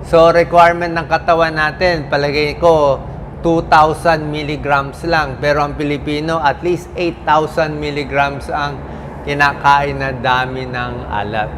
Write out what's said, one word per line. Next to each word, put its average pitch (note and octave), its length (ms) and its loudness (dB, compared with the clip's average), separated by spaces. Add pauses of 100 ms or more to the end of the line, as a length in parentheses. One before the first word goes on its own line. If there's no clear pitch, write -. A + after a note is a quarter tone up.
So, E3 240 6
requirement E3+ 640 4
ng E3 160 -4
katawan D#3+ 480 0
natin, D#3 560 0
palagay C#3+ 480 -2
ko, D3 400 4 (400)
two E3 320 0
thousand D#3 560 4
milligrams C#3+ 800 -2
lang. D3 320 0
Pero D3 240 2
ang C#3+ 160 -6
Pilipino, D3 640 -2
at C#3 240 2
least F3 320 -4
eight E3+ 240 -2
thousand D3+ 560 0
milligrams C#3+ 720 -2
ang C#3+ 240 -4 (480)
kinakain C#3+ 720 2
na C3+ 160 -4
dami B2+ 560 -2
ng B2 260 -6 (140)
alat. G#2 400 -4 (100)